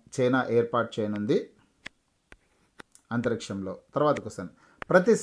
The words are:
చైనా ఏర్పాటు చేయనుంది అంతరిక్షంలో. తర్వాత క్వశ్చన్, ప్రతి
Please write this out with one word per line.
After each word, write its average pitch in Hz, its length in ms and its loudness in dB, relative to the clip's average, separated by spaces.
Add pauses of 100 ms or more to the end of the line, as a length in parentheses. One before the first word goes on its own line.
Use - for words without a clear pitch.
(180)
చైనా 131 220 4 (180)
ఏర్పాటు 117 400 2
చేయనుంది 104 400 0 (1800)
అంతరిక్షంలో. 110 580 -4 (220)
తర్వాత 139 300 2
క్వశ్చన్, 95 260 -12 (400)
ప్రతి 185 320 6